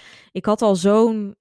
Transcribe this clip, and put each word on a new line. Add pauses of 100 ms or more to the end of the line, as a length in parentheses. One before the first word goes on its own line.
(320)
ik
had
al
zo'n,